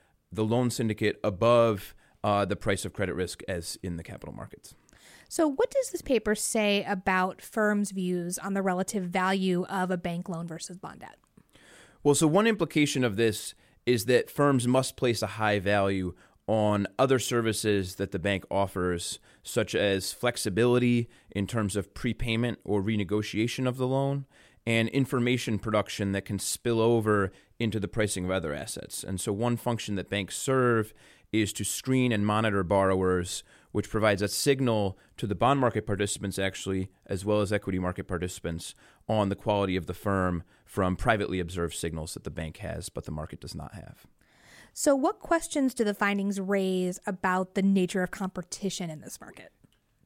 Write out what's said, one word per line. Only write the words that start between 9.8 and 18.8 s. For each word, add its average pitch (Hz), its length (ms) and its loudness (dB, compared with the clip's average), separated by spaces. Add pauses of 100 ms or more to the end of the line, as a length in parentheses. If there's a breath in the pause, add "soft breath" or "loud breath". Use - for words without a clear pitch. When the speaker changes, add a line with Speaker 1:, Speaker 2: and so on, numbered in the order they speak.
Speaker 2:
a 185 60 0
bank 175 320 -6
loan 165 180 -6
versus 165 300 -10
bond - 240 -16
debt? - 160 -18 (840 loud breath)
Speaker 1:
Well, 143 120 6
so 160 120 4
one 190 200 6
implication 151 560 2
of 107 140 2
this 110 380 0 (320 soft breath)
is 120 180 4
that 123 260 4
firms 139 380 4
must 131 260 2
place 120 280 0
a 107 40 -2
high 104 320 0
value 98 560 2 (320 soft breath)
on 104 400 2 (120)
other 131 200 4
services 107 760 0
that 98 160 -4
the 95 80 -4
bank 95 320 -2
offers, 90 720 -2 (220 soft breath)